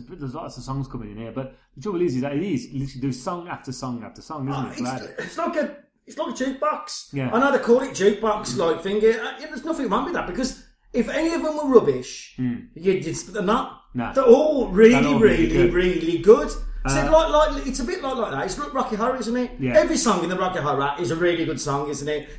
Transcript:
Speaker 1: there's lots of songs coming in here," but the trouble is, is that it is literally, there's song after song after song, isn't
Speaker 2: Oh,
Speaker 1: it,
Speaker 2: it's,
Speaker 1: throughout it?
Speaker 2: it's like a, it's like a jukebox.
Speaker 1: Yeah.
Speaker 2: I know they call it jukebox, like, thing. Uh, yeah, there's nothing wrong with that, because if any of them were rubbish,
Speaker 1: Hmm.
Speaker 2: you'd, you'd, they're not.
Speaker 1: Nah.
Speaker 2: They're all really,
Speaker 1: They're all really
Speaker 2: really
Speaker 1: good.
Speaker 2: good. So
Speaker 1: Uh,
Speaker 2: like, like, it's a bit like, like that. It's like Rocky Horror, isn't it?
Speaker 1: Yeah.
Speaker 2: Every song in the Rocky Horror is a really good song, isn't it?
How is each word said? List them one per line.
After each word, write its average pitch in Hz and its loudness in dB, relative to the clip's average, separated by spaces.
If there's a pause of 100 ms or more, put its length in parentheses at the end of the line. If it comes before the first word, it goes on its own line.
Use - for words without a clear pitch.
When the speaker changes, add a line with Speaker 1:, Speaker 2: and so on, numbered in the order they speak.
Speaker 1:
there's 143 -12
lots 160 -12
of 120 -14
songs 135 -6
coming 110 -12
in 104 -14
here," 113 -12
but - -10 (200)
the 135 -18
trouble 180 -4
is, 151 0
is 123 0
that 143 -4
it 151 -2
is 156 -4
literally, 135 -8
there's 135 -4
song 175 -6
after - -10
song 120 -8
after - -16
song, 139 -8
isn't 139 -4
Speaker 2:
Oh, 120 -4
Speaker 1:
it, - -10
Speaker 2:
it's, - -12
Speaker 1:
throughout 254 -4
it? - -16
Speaker 2:
it's - -10
like 339 -4
a, 294 -4 (280)
it's - -16
like 311 -4
a 254 -6
jukebox. - -4
Speaker 1:
Yeah. 131 -2
Speaker 2:
I 233 4
know 277 4
they 262 2
call 240 6
it - -6
jukebox, 208 0
like, 165 0
thing. 202 0
Uh, 226 2
yeah, 302 -14
there's 302 -12
nothing 285 -4
wrong 226 0
with - -6
that, - -4
because 190 -4 (260)
if 226 0
any 320 0
of 330 -2
them 302 -2
were 285 -2
rubbish, - 2
Speaker 1:
Hmm. 123 -4 (200)
Speaker 2:
you'd, 185 0
you'd, 156 -4
they're - -6
not. 226 -2 (160)
Speaker 1:
Nah. 117 -4
Speaker 2:
They're 269 2
all 277 6
really, 220 8
Speaker 1:
They're 294 4
all 226 4
really 175 6
Speaker 2:
really 170 0
Speaker 1:
good. 254 6
Speaker 2:
good. - - (360)
So 277 2
Speaker 1:
Uh, 285 2
Speaker 2:
like, 320 6 (260)
like, 277 -6
it's - -4
a 247 -4
bit 370 -6
like, 262 -4
like 220 -4
that. 139 -4
It's - -6
like - -8
Rocky 240 -2
Horror, 254 -2
isn't 233 -4
it? 247 -2
Speaker 1:
Yeah. 131 -2
Speaker 2:
Every 311 4
song 196 2
in 165 -4
the 185 -2
Rocky 180 -2
Horror 143 0
is 175 -2
a 165 0
really 170 0
good 151 -6
song, 143 -4
isn't 143 -6
it? 147 -6 (120)